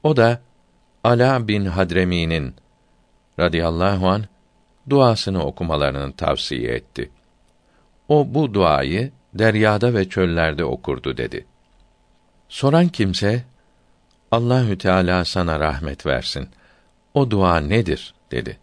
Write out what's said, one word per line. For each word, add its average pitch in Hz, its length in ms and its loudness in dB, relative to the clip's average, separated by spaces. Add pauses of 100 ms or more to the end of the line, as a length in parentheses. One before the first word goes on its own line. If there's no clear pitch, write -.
O 151 140 2
da 117 240 4 (600)
Ala 120 440 2
bin 104 180 0
Hadremi'nin 85 880 0 (840)
radıyallahu 87 720 0
anh 104 140 0 (680)
duasını 113 540 2
okumalarını 69 720 -2
tavsiye 64 600 -4
etti. - 380 -10 (960)
"O 147 260 2
bu 139 200 0
duayı 85 580 0 (220)
deryada 107 600 2
ve 95 160 0
çöllerde 82 560 0
okurdu." 64 520 -6
dedi. 58 280 -8 (1040)
Soran 160 380 2
kimse, 107 580 -2 (840)
"Allahü 120 460 0
Teala 90 480 0
sana 85 340 -2
rahmet 73 460 -4
versin. 67 440 -4 (640)
O 135 180 0
dua 90 280 2
nedir?" 82 540 -2 (180)
dedi. 60 320 -8